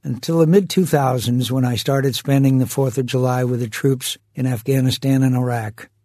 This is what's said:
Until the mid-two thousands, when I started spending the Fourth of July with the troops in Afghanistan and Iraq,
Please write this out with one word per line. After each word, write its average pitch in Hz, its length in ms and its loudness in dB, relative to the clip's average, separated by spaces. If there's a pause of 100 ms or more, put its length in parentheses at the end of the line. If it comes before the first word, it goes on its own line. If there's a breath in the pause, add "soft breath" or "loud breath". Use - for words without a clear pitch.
Until 151 360 -4
the 160 80 4
mid-two 185 400 4
thousands, 127 640 0
when 131 140 0
I 123 100 -2
started 139 400 0
spending 139 400 2
the 127 100 2
Fourth 131 300 -2
of 135 80 -2
July 127 400 -2
with 123 160 -2
the 120 80 -6
troops 131 480 -2 (180)
in 131 120 -2
Afghanistan 131 760 0
and 127 140 2
Iraq, 120 540 -4 (140)